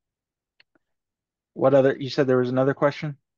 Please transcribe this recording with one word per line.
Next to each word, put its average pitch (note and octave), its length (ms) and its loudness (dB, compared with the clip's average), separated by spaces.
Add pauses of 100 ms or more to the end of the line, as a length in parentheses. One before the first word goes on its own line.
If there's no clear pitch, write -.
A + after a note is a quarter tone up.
(1500)
what C3+ 200 2
other, C3+ 240 4
you C3+ 120 -8
said C#3 160 -2
there B2+ 120 2
was B2 120 -2
another C3 240 0
question? D3 420 -4 (220)